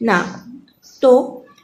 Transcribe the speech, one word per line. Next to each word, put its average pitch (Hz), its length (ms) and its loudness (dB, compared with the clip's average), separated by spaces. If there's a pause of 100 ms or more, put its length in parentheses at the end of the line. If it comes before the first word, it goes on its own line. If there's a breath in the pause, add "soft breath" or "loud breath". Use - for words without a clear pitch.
না। - 460 -4 (540)
তো 262 400 2 (220 soft breath)